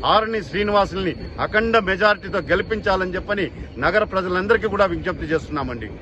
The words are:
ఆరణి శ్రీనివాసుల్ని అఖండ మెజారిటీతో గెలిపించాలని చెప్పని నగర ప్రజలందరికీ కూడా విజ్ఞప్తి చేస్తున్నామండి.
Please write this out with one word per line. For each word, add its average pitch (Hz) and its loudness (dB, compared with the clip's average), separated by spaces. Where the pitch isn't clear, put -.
ఆరణి 214 2
శ్రీనివాసుల్ని 190 0
అఖండ 220 2
మెజారిటీతో 202 2
గెలిపించాలని 185 0
చెప్పని 190 -2
నగర 180 2
ప్రజలందరికీ 190 0
కూడా 202 2
విజ్ఞప్తి 165 -4
చేస్తున్నామండి. 139 -4